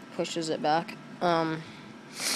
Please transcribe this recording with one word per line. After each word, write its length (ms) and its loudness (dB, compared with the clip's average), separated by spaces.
pushes 320 -2
it 120 0
back. 360 4
Um, 420 4